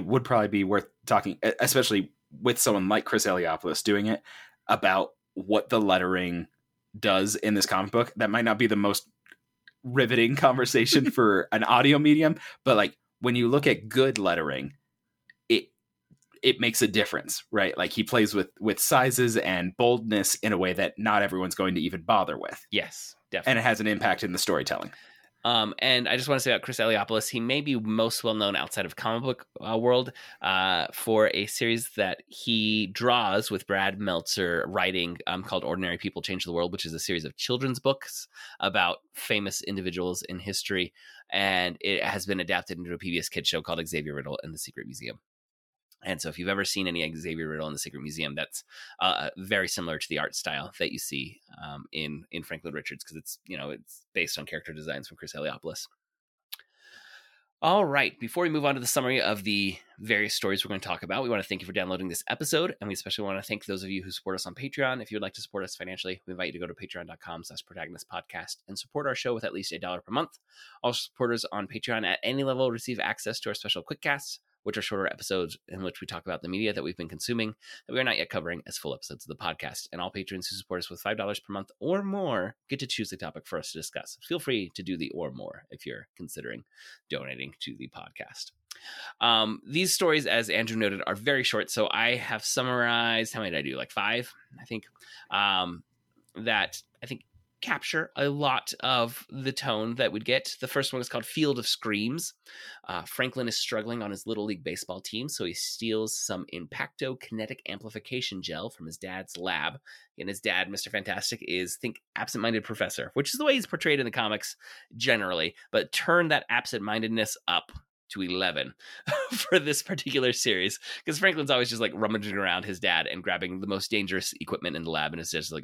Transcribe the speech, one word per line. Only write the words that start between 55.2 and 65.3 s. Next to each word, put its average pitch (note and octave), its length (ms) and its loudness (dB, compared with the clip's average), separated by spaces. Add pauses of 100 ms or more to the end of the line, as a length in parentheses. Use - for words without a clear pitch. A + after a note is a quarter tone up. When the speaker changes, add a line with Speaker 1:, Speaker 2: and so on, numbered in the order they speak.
Speaker 2:
Eliopoulos. D2+ 520 -8 (1800)
All F#3+ 240 4
right, C#3 340 2
before A#2+ 220 -2
we F3 80 2
move D3+ 160 2
on C#3 80 4
to C3 80 -4
the A#2 60 -2
summary C3 340 2
of G2+ 220 0
the G2 340 0 (220)
various G#2 340 2
stories G2 320 0
we're F#2+ 40 -10
gonna G2 100 -4
talk F2 240 -6
about, F#2 180 -2
we B2+ 80 -2
wanna G2+ 140 0
thank F#2+ 180 -6
you F2+ 60 -14
for F#2+ 40 -10
downloading F#2 360 -2
this E2 200 -6
episode, D#3+ 540 0
and G#2+ 60 -8
we G2 80 -4
especially G2+ 300 -6
wanna G2 180 -4
thank G#2 220 -6
those F#2+ 180 -6
of F#2+ 80 -6
you F#2+ 100 -4
who F#2+ 80 -12
support F#2 240 -6
us F#2 140 -6
on F2 80 -14
Patreon. C3 480 -4
If - 80 -14
you G#2+ 60 -4
would G2+ 40 -4
like F#2+ 120 -8